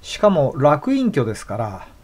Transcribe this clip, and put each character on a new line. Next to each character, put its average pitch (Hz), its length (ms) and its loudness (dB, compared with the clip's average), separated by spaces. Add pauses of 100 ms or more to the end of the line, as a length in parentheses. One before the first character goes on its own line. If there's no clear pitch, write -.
し - 160 -14
か 208 120 4
も、 147 260 2
楽 147 380 2
隠 262 180 0
居 131 120 0
で 107 100 -4
す - 120 -14
か 101 100 -8
ら 104 300 -8 (180)